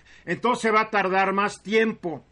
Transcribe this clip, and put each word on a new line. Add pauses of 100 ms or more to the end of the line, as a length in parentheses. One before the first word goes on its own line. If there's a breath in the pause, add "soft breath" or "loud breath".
(260 loud breath)
Entonces
va
a
tardar
más
tiempo.